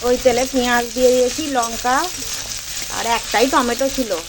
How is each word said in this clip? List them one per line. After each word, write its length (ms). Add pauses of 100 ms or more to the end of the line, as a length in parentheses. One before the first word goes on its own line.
ওই 160
তেলে 200 (100)
পেঁয়াজ 320 (100)
দিয়ে 200
দিয়েছি, 280 (140)
লঙ্কা, 380 (1000)
আর 80 (120)
একটাই 360
টমেটো 420
ছিল 160 (160)